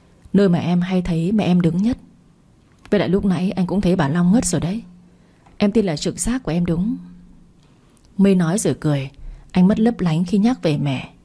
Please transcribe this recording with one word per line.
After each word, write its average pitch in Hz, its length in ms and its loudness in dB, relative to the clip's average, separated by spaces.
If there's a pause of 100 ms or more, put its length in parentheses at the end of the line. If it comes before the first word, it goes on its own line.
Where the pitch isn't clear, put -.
(320)
nơi 196 160 4
mà 175 100 2
em 175 220 0
hay 180 220 -2
thấy 175 300 -2
mẹ 208 120 0
em 175 160 2
đứng 175 220 0
nhất. 240 160 -2 (920)
Với 202 100 2
lại - 80 -2
lúc 190 160 0
nãy 185 260 0
anh 185 160 -2
cũng 180 140 -2
thấy 170 160 2
bà 147 120 0
Long 175 240 2
ngất 262 140 2
rồi - 140 -2
đấy. 208 220 -4 (760)
Em 202 160 0
tin 214 140 2
là 156 100 -2
trực 175 240 -6
giác 254 220 -4
của 151 100 -4
em 175 140 0
đúng." 185 300 -2 (1200)
Mây 196 180 4
nói 175 240 0
rồi 151 220 0
cười, 139 300 -2 (420)
ánh 185 160 4
mắt 220 120 2
lấp 226 200 2
lánh 170 240 0
khi 202 140 -2
nhắc 240 240 0
về 147 160 0
mẹ. 147 340 -4 (120)